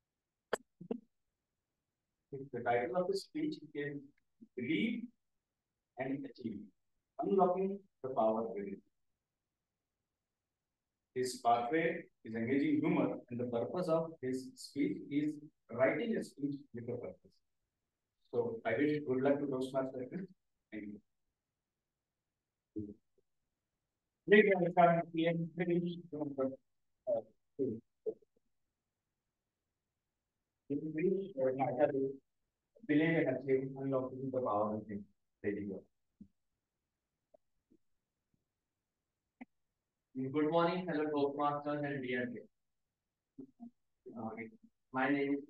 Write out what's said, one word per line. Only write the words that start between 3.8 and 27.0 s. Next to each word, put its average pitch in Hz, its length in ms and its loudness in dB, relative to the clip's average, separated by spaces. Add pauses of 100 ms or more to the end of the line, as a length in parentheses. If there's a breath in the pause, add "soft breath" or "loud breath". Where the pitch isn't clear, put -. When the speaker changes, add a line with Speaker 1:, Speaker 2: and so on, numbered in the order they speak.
Speaker 1:
Believe 165 480 0 (920)
and 269 280 -4
Achieve, - 340 -8 (600)
Unlocking 190 600 4 (240)
the 131 60 -6
Power 110 340 2
Within. 101 380 -6 (2250)
His 127 280 -2
pathway 151 600 2 (220)
is 110 100 -8
engaging 139 460 2
humor, - 360 2 (140)
and 120 80 -6
the 123 60 0
purpose 165 420 -2
of 165 240 2 (100)
his 127 340 -4
speech - 420 -2 (120)
is 151 240 0 (380)
writing 151 460 2
a - 60 -2
speech 143 360 -4 (160)
with 117 140 -8
a - 80 -4
purpose. - 340 -12 (1000)
So 117 320 0
I 117 140 2
wish 147 300 2
good 127 160 0
luck 143 160 4
to - 80 -2
Toastmaster. 131 580 -2 (680)
Thank - 120 -8 (1900)
you. 208 180 -6 (1300)
Please 202 180 10 (100)
welcome 170 460 6 (100)
C 165 140 0
M 170 320 0
Krish. 175 400 0 (100)
Did - - -8